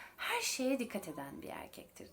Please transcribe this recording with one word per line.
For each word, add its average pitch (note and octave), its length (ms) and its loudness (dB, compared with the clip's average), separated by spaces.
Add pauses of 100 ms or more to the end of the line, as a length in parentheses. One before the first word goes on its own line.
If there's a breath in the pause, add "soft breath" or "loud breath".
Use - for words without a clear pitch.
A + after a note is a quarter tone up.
(160 loud breath)
her A#4+ 240 2
şeye C4 380 4
dikkat A3 280 -2
eden C#3+ 340 -6
bir - 80 -8
erkektir. - 640 -10